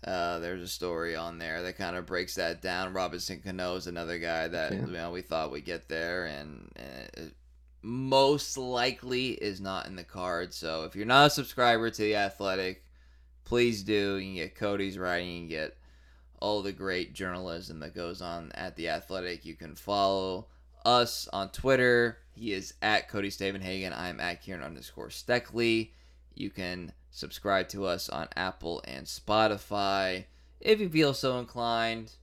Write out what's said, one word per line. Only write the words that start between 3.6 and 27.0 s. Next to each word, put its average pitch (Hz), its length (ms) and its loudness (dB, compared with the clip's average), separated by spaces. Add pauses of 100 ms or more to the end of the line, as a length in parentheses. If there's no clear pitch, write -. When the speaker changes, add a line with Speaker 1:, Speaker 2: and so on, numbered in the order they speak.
Speaker 1:
is 87 140 -6
another 85 300 -4
guy 82 300 0
that, 82 240 -2
Speaker 2:
Yeah. 95 80 -2
Speaker 1:
you 127 60 -2
know, 85 240 -6
we 90 120 -6
thought 78 280 -2
we'd 71 140 -8
get 85 240 -8
there, 85 380 -4
and, 73 500 -10
and 64 380 -14
it 80 200 -14 (480)
most 135 760 4
likely 127 760 0
is 98 300 -4
not 95 260 -4
in 92 100 -10
the 90 80 -12
card. 90 500 -4
So 80 300 -4
if 87 100 -10
you're 98 100 -4
not 131 220 10
a 147 40 10
subscriber 120 600 4
to 110 120 -4
The 107 120 4
Athletic, 95 680 0 (600)
please 120 380 4
do. 101 320 2
You 95 120 -4
can 95 100 -8
get 85 180 -6
Cody's 101 440 -2
writing, 90 340 -2
you 87 80 -8
can 85 80 -10
get 78 280 -6 (640)
all 104 220 0
the 98 80 -4
great 90 420 -4
journalism 90 680 -6
that 76 120 -10
goes 87 300 -8
on 85 320 -8
at 90 220 -8
The 82 140 -4
Athletic. 90 540 -6
You 80 100 -12
can 78 200 -14
follow 95 720 0 (380)
us 120 480 4
on 95 180 -2
Twitter. 123 680 4 (180)
He 113 160 -4
is 95 280 -4
at 107 280 4
Cody 101 220 -2
Stavenhagen. 95 680 -4
I'm 87 220 -6
at 87 220 -4
Kieran 90 200 -10
underscore - 460 -12
Steckley. 117 840 2 (420)
You - 160 -6
can 90 440 -8 (180)